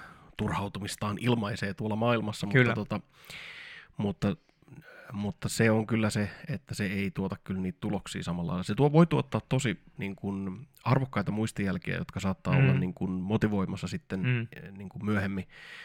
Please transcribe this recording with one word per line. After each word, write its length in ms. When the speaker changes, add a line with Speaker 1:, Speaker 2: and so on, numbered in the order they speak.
Speaker 1:
turhautumistaan 800
ilmaisee 540
tuolla 220
maailmassa, 520
mutta 120
Speaker 2:
Kyllä. 160
Speaker 1:
tota, 240
mutta, 380
mutta 360
se 220
on 160
kyllä 220
se, 200
että 280
se 100
ei 260
tuota 320
kyllä 180
niitä 200
tuloksia 420
samalla 280
lailla. 120
Se 120
tuo, 160
voi 160
tuottaa 420
tosi 300
niin 180
kuin 520
arvokkaita 480
muistijälkiä, 640
jotka 220
saattaa 340
Speaker 2:
Mm. 60
Speaker 1:
olla 100
niin 140
kuin 180
motivoimassa 760
sitten, 320
Speaker 2:
Mm. 220
Speaker 1:
eh, 300
niin 180
kuin 160
myöhemmin 420